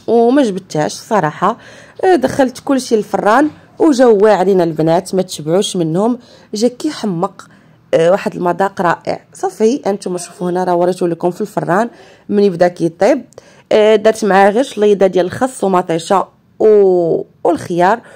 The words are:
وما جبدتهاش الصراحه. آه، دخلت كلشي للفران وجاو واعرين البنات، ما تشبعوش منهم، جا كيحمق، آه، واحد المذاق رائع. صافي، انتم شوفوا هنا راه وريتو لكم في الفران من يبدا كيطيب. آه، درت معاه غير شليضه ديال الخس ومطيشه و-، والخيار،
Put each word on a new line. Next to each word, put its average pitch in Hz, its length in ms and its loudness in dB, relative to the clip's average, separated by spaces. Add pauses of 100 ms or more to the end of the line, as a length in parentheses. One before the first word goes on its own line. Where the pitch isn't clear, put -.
وما 233 360 2
جبدتهاش 190 500 -4
الصراحه. 190 640 -2 (480)
آه، 370 100 4
دخلت 262 500 -2
كلشي 262 320 -2
للفران 208 540 0 (280)
وجاو 247 460 4
واعرين 190 360 4
البنات، 165 540 -2
ما 185 80 0
تشبعوش 180 540 -4
منهم، 185 420 -2 (360)
جا 214 140 0
كيحمق، 214 800 -6 (460)
آه، 165 160 2
واحد 185 240 -2
المذاق 175 460 -4
رائع. 175 400 -4 (140)
صافي، 277 520 -2
انتم 196 320 -6
شوفوا 180 320 -8
هنا 180 140 -2
راه 180 100 0
وريتو 180 320 0
لكم 170 240 -2
في 175 100 -12
الفران 196 500 -2 (380)
من 202 140 2
يبدا 175 260 2
كيطيب. 180 560 -2 (480)
آه، 214 240 4
درت 220 280 0
معاه 196 260 4
غير 220 120 0
شليضه 208 440 2
ديال 185 200 0
الخس - 380 -6
ومطيشه 180 760 -2 (180)
و-، 185 640 2 (220)
والخيار، 185 560 0 (160)